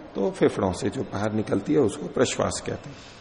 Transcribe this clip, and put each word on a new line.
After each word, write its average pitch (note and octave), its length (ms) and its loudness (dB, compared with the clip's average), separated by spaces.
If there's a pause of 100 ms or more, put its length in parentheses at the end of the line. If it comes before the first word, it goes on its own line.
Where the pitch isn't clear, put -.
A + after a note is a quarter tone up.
(160)
तो G3 160 0
फेफड़ों G#2+ 420 2
से G#2 160 -2
जो C3 120 -2
बाहर G#2 320 -2
निकलती G#2+ 400 0
है, D#3 60 6
उसको - 280 2
प्रश्वास - 580 0
कहते - 240 -6
हैं। C3+ 80 -16 (240)